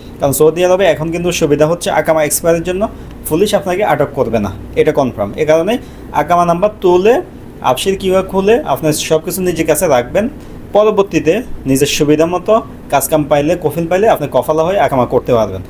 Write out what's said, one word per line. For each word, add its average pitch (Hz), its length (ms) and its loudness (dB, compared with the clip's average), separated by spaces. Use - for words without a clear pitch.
কারণ 139 140 0
সৌদি 156 320 4
আরবে 185 200 4
এখন 160 260 0
কিন্তু 175 200 -2
সুবিধা 151 360 2
হচ্ছে 170 240 -2
আকামা 160 320 2
এক্সপায়ারের 165 400 0
জন্য 185 240 -2
পুলিশ 196 240 2
আপনাকে 185 300 -2
আটক 143 300 2
করবে 117 260 0
না, 101 120 -2
এটা 156 160 2
কনফার্ম। 117 440 -2
এ 156 100 -2
কারণে 165 320 2
আকামা 170 340 2
নাম্বার 170 240 2
তুলে, 190 400 4
আফসির 190 360 -2
কিউআর 190 260 0
খুলে 196 420 0
আপনি 151 280 0
সব 156 320 0
কিছু 185 160 -6
নিজের 165 260 -2
কাছে 160 200 2
রাখবেন। 160 420 0
পরবর্তীতে 196 680 2
নিজের 135 220 2
সুবিধা 151 380 2
মতো 165 360 0
কাজকাম 151 340 0
পাইলে, 147 380 2
কফিল 160 260 -2
পাইলে 190 220 2
আপনি 143 220 0
কফালা 156 320 0
হয়ে 190 160 0
আকামা 135 260 2
করতে 127 280 0
পারবেন। 101 360 0